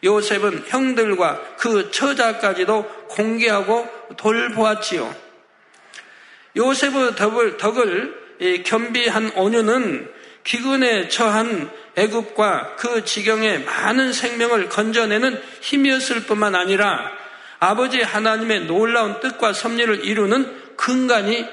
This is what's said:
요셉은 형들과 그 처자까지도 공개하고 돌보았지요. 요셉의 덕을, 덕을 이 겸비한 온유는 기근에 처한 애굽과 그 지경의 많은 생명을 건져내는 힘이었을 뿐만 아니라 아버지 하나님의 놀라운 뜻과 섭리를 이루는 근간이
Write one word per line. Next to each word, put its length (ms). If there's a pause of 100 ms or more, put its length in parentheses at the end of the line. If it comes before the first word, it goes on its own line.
요셉은 640
형들과 720 (160)
그 340
처자까지도 920 (260)
공개하고 800 (300)
돌보았지요. 960 (1400)
요셉의 580
덕을, 420
덕을 680 (140)
이 240
겸비한 720
온유는 760 (320)
기근에 640
처한 640 (240)
애굽과 800
그 300
지경의 580
많은 480
생명을 580
건져내는 720 (200)
힘이었을 640
뿐만 320
아니라 540 (500)
아버지 420
하나님의 640
놀라운 560
뜻과 320
섭리를 500
이루는 720
근간이 760